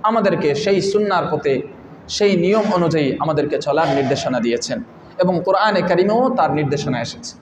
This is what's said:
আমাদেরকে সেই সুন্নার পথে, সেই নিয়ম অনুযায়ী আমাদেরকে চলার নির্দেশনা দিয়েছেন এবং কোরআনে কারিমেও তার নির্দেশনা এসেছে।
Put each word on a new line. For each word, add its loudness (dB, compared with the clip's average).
আমাদেরকে 2
সেই 0
সুন্নার 0
পথে, 0
সেই 2
নিয়ম 2
অনুযায়ী 2
আমাদেরকে 0
চলার 0
নির্দেশনা 0
দিয়েছেন -2
এবং 0
কোরআনে 2
কারিমেও 2
তার 0
নির্দেশনা -2
এসেছে। -12